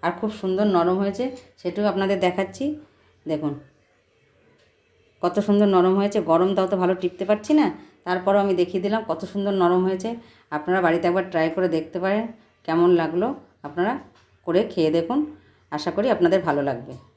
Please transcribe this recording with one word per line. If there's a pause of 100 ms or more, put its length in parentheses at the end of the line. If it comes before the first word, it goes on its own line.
আর
খুব
সুন্দর
নরম
হয়েছে (320)
সেটাও
আপনাদের
দেখাচ্ছি। (600)
দেখুন (1700)
কত
সুন্দর
নরম
হয়েছে।
গরম
তাও
তো
ভালো
টিপতে
পারছি
না, (380)
তারপরও
আমি
দেখিয়ে
দিলাম
কত
সুন্দর
নরম
হয়েছে। (420)
আপনারা
বাড়িতে
একবার
ট্রাই
করে
দেখতে
পারেন (420)
কেমন (120)
লাগলো, (360)
আপনারা (520)
করে (100)
খেয়ে
দেখুন, (520)
আশা
করি
আপনাদের
ভালো
লাগবে। (240)